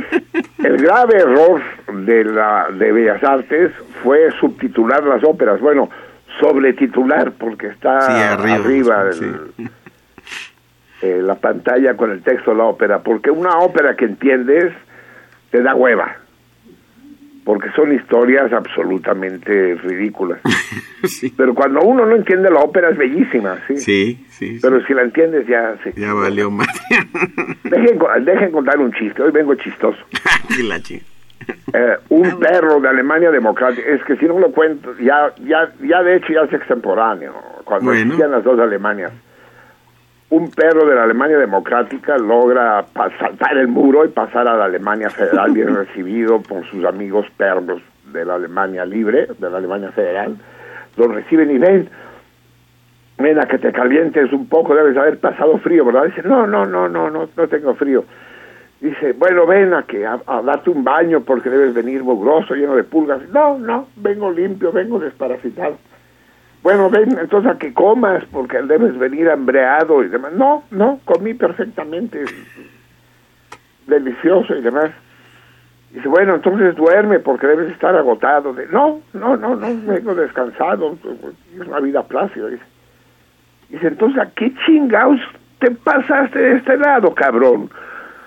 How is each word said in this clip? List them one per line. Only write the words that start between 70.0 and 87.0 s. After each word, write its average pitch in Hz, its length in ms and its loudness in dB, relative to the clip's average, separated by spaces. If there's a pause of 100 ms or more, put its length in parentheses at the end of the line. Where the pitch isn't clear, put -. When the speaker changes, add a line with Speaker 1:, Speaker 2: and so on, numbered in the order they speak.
Speaker 1:
y 90 60 -4
demás". 127 240 -6
"No, 285 360 2
no, 240 340 0
comí 196 300 -2
perfectamente, 170 920 -6 (1600)
delicioso 143 720 0
y 143 60 -6
demás". 143 280 -2 (1000)
Dice, 127 160 -10
"Bueno, 185 260 2
entonces 185 400 0
duerme 180 460 4
porque 131 260 -2
debes 156 260 0
estar 170 240 -2
agotado". 143 560 0
De, 131 140 -12
"No, 294 340 0 (120)
no, 226 240 -2
no, 220 200 -4
no, 220 200 -6 (100)
vengo 202 280 -4
descansado, 156 840 -4 (560)
es 180 120 -16
una 143 140 -8
vida 139 220 -4
plácida", 127 460 -8
dice. 123 160 -14 (1040)
Dice, 165 200 -6
"Entonces, 240 320 -2
¿a 208 100 -6
qué 240 220 -4 (140)
chingados 269 540 2 (400)
te 247 100 2
pasaste 277 680 -2
de 262 180 4
este 269 200 0
lado, 269 380 2